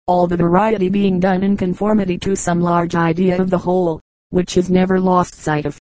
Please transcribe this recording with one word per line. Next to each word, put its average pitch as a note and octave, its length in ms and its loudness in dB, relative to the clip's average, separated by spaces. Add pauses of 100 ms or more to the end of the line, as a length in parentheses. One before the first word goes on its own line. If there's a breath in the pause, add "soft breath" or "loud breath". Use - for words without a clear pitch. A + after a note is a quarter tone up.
all F3+ 200 2
the F3 100 0
variety F#3 520 2
being G3 320 0
done F#3 240 0
in G3+ 140 0
conformity F#3+ 600 -2
to G3 160 -4
some F3 260 -2
large E3+ 360 0
idea F3 440 0
of F#3 100 -2
the F3+ 80 0
whole, F3 420 0 (300)
which F3+ 260 -2
is F3+ 140 0
never F#3 280 2
lost F3+ 360 0
sight D3+ 320 -4
of, D3 120 -10 (160)